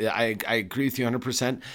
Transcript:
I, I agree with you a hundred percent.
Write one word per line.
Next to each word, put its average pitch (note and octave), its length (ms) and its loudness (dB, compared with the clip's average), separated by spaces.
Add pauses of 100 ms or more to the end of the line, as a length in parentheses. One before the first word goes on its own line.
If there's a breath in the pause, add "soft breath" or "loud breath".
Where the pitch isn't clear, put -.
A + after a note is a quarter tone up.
I, A2 360 2 (100)
I A2+ 80 2
agree A2+ 300 0
with B2+ 120 0
you B2+ 80 2
a - 20 4
hundred A#2+ 140 0
percent. B2+ 400 0 (120)